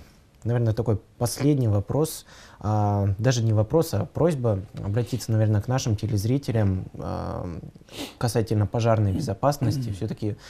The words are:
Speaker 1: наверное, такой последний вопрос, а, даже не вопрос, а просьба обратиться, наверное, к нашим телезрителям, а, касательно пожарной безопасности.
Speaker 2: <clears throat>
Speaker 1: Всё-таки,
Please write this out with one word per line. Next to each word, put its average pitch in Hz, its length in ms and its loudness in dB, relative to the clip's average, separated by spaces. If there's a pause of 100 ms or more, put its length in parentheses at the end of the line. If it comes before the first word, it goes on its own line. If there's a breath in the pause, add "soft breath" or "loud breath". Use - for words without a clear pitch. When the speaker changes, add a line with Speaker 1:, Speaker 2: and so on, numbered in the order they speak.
(440 soft breath)
Speaker 1:
наверное, 117 300 2
такой 113 240 0 (220)
последний 127 480 2
вопрос, 110 580 0 (340 loud breath)
а, 101 500 2 (100)
даже 120 240 2
не 113 100 2
вопрос, 143 400 2
а 147 120 0
просьба 123 560 0 (220)
обратиться, 113 480 -2
наверное, 107 300 4
к - 60 -6
нашим 123 280 0
телезрителям, 107 880 0 (100)
а, 87 520 -6 (680 loud breath)
касательно 107 480 0
пожарной 110 460 2
безопасности. 117 800 0
Speaker 2:
<clears throat> 95 40 -8
Speaker 1:
Всё-таки, 104 400 -4 (140 loud breath)